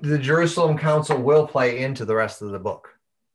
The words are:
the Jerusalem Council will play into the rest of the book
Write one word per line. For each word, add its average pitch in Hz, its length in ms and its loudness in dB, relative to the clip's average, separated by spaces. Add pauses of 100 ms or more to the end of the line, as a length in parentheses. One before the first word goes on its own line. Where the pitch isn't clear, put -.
the 147 180 0
Jerusalem 160 580 2
Council 151 400 0
will 147 300 4
play 127 320 0
into 131 240 -4
the 110 120 -2
rest 110 260 -2
of 104 80 -8
the 98 100 -8
book 95 300 -8 (460)